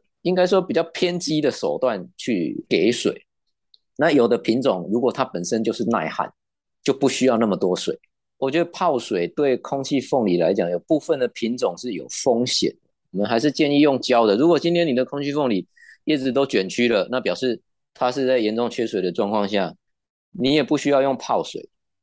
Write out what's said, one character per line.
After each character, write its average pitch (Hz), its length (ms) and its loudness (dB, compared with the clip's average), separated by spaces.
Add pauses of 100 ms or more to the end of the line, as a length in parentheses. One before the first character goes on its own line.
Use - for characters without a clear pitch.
(240)
应 180 100 0
该 180 140 2
说 190 120 4
比 185 140 -4
较 165 100 2
偏 175 360 -4
激 151 220 -2
的 139 100 2
手 78 280 -4
段 104 280 -2 (100)
去 85 500 -4
给 98 240 4
水。 - 340 -2 (720)
那 151 160 2
有 120 160 4
的 117 100 2
品 117 220 0
种 92 320 -2
如 117 80 0
果 120 120 0
它 131 120 -2
本 87 220 -6
身 113 180 -2
就 110 80 -2
是 113 140 -4
耐 92 240 -2
旱， - 220 -6 (520)
就 139 80 0
不 135 160 0
需 127 200 2
要 120 100 4
那 113 80 2
么 98 100 2
多 92 200 0
水。 - 240 -6 (380)
我 135 140 -2
觉 170 120 2
得 175 60 -6
泡 165 300 0
水 87 300 -2
对 139 280 0
空 139 260 -6
气 139 160 0
凤 127 240 0
梨 90 140 2
来 87 160 2
讲， 95 160 0
有 90 80 -2
部 151 220 0
分 156 180 -2
的 123 120 -2
品 120 280 -6
种 107 180 -2
是 120 180 -8
有 78 140 -8
风 120 380 0
险 - 240 0 (140)
的， - 60 -20 (200)
我 92 80 -8
们 104 80 0
还 113 140 2
是 147 120 0
建 147 200 0
议 143 80 4
用 143 200 4
浇 117 280 4
的。 101 100 4
如 151 100 4
果 160 120 4
今 170 160 0
天 170 100 2
你 139 80 0
的 127 100 0
空 143 200 -8
气 143 80 -4
凤 143 180 0
梨 92 180 -2 (360)
叶 151 120 0
子 131 160 -2
都 135 140 2
卷 95 240 0
曲 120 180 0
了， 104 220 2
那 123 100 -4
表 92 140 -2
示 127 260 -2 (360)
它 123 160 0
是 131 160 -2
在 127 100 4
严 110 180 0
重 120 140 -2
缺 117 160 -4
水 107 160 -4
的 90 100 -2
状 101 200 -2
况 101 180 0
下， 95 240 -2 (600)
你 135 200 0
也 151 80 4
不 139 160 0
需 143 140 0
要 135 100 4
用 135 160 0
泡 110 260 -2
水， - 240 -12 (360)